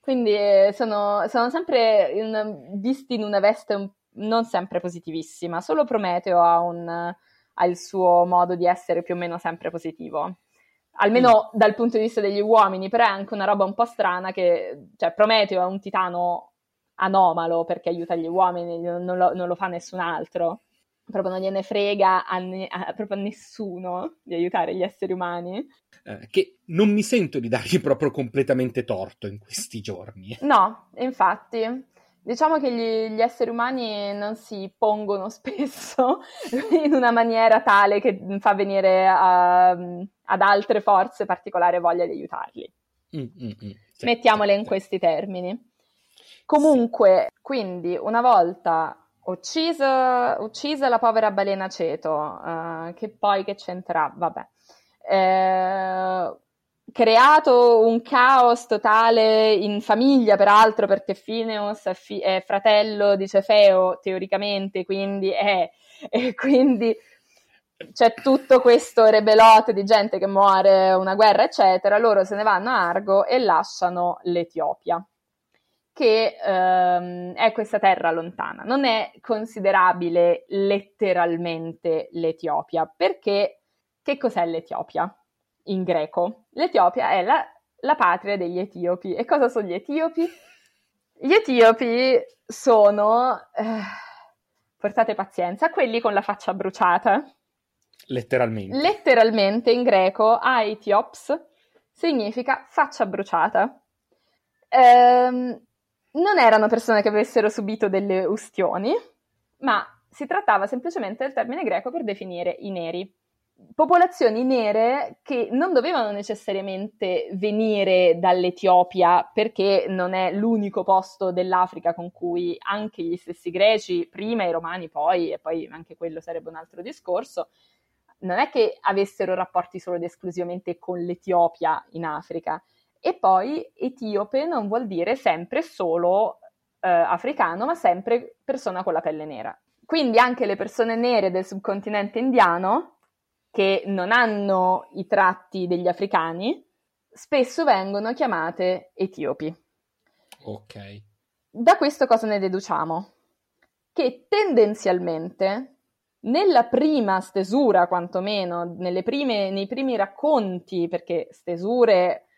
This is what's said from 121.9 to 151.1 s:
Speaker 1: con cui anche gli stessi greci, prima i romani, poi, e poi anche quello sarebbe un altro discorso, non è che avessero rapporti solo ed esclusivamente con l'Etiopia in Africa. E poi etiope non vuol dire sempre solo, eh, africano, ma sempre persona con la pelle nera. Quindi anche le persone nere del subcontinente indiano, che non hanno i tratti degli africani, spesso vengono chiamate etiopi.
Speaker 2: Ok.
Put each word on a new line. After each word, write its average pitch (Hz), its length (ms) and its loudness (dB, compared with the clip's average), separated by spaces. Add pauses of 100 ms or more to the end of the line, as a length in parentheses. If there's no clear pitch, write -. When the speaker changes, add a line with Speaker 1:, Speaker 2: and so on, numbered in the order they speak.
Speaker 1:
con 175 180 -12
cui 175 460 -6
anche 208 440 -8
gli 170 140 -6
stessi 175 340 -14
greci, 185 600 0
prima 214 340 -6
i 175 80 -2
romani, 165 380 -8
poi, 165 420 -2
e 151 60 -10
poi 160 320 -8
anche 165 260 -20
quello 165 240 -12
sarebbe 165 300 -12
un 160 60 -20
altro 165 260 -20
discorso, 196 680 -8 (720)
non 185 180 -4
è 262 120 0
che - 300 0
avessero 196 540 -2
rapporti 180 440 -6
solo 180 180 -8
ed 170 60 -6
esclusivamente 175 760 -10
con 180 200 -10
l'Etiopia 175 920 -2
in 165 140 -10
Africa. 160 580 -8 (440)
E 359 80 -2
poi 190 500 0 (100)
etiope 247 720 -6
non 269 200 -4
vuol 226 200 -4
dire 190 280 -4
sempre 196 480 -2
solo, 180 800 -2 (400)
eh, 185 80 -4
africano, 175 760 -2
ma 320 120 -4
sempre 233 640 -2
persona 185 400 -6
con 185 100 -4
la 160 80 -2
pelle 156 240 -6
nera. 123 320 -14 (280)
Quindi 262 340 0
anche 247 260 2
le 233 120 -4
persone 226 400 -4
nere 233 340 0
del 185 140 -4
subcontinente 202 760 -6
indiano, 220 800 0 (560)
che 196 340 -2
non 190 240 -6
hanno 202 840 0
i 190 120 -10
tratti 190 600 -2
degli 175 200 -4
africani, 180 760 -4 (460)
spesso 277 560 -4
vengono 202 480 -2
chiamate 180 800 -4
etiopi. 160 600 -8 (880)
Speaker 2:
Ok. 104 600 -18 (460)